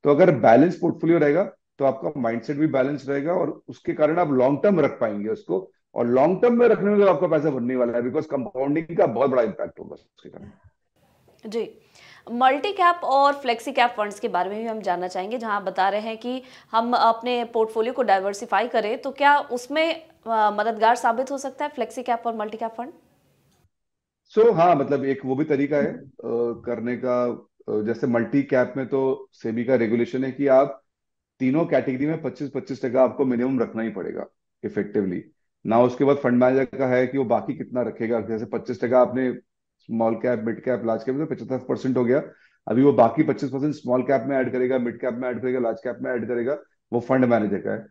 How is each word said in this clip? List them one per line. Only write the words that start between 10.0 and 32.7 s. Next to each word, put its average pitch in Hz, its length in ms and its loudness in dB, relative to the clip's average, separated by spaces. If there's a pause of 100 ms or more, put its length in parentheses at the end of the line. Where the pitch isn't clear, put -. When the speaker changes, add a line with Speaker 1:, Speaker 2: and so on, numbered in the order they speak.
Speaker 1:
कारण। - 220 -8 (1000)
Speaker 2:
जी, 208 280 -6 (520)
मल्टी 269 420 2
कैप 349 320 2
और 277 280 4
फ्लेक्सी 262 400 -4
कैप 240 180 4
फंड्स 208 300 -6
के 233 80 -4
बारे 180 220 -2
में 208 80 -6
भी 226 80 -6
हम 220 140 -6
जानना 180 280 -2
चाहेंगे, 196 300 -6
जहां 226 160 -4
आप 202 80 -4
बता 190 260 0
रहे 202 120 -2
हैं 220 180 -8
कि 247 240 -8 (300)
हम 233 200 2
अपने 240 520 2
पोर्टफोलियो 226 500 -2
को 269 80 -2
डाइवर्सिफाई 202 680 0
करें, 220 320 -2
तो 277 100 -6
क्या 285 280 4
उसमें, 294 640 -2
अ, - 40 -20 (220)
मददगार 214 680 2
साबित 247 340 0
हो 277 80 -6
सकता 269 260 -8
है 294 60 -6
फ्लेक्सी 247 320 -8
कैप 233 240 -2
और 226 100 -4
मल्टी 214 220 -8
कैप 226 120 -6
फंड? 247 180 -12 (1500)
Speaker 1:
So, 220 160 6
हाँ, 170 220 6
मतलब 139 280 0
एक 135 200 -2
वो 131 100 -2
भी 147 100 0
तरीका 143 320 0
है, - 220 0
अ, - 120 -20 (560)
करने 120 300 -4
का। 123 500 -2 (220)
अ, 107 140 -2
जैसे 113 240 -2
मल्टी 117 360 0
कैप 127 340 0
में 131 100 -6
तो 135 460 -2
सेबी 113 320 -6
का 131 100 2
रेगुलेशन 117 500 0
है 131 80 -6
कि 139 140 -4
आप 135 360 4 (560)
तीनों 139 280 0
कैटेगरी 135 400 0
में 156 160 -4
पच्चीस, 147 280 -8
पच्चीस 131 340 -8